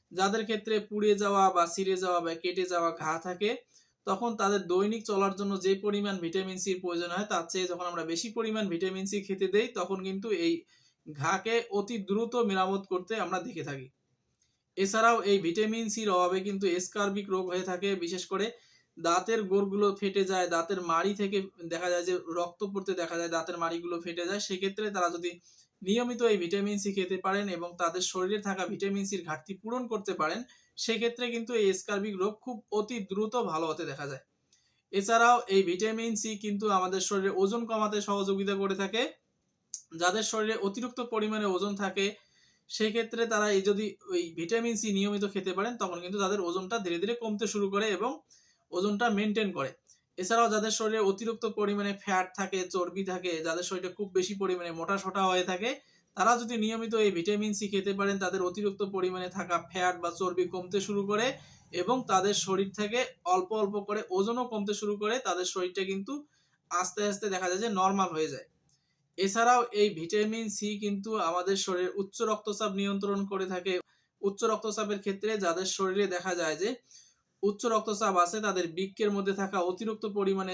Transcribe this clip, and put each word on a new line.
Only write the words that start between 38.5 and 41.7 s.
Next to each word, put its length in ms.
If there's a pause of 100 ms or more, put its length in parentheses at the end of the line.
করে 200
থাকে। 260 (920)
যাদের 320
শরীরে 360
অতিরিক্ত 460
পরিমাণে 400
ওজন 280